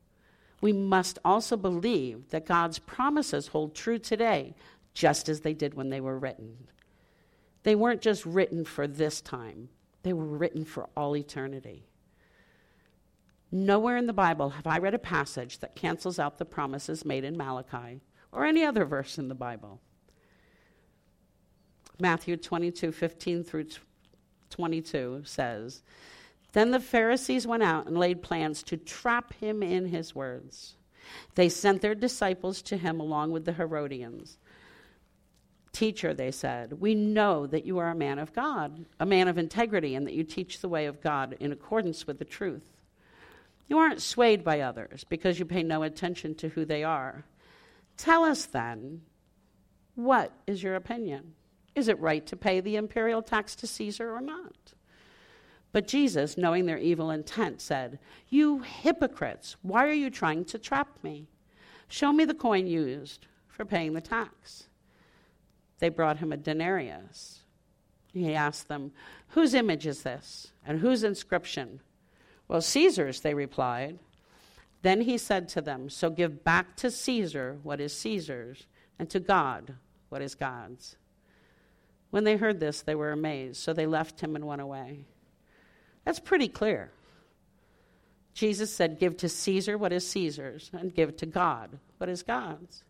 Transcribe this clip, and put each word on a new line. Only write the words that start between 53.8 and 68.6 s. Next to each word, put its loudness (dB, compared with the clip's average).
or -8
not?" -12
But 0
Jesus, 2
knowing 2
their 0
evil 0
intent, -4
said, -4
"You 6
hypocrites, -2
why 4
are 2
you 0
trying 0
to -8
trap -2
me? -10
Show 2
me 8
the 2
coin 2
used -2
for -10
paying -2
the -4
tax." -6
They 2
brought 2
him -4
a -4
denarius. -4
He 0
asked -2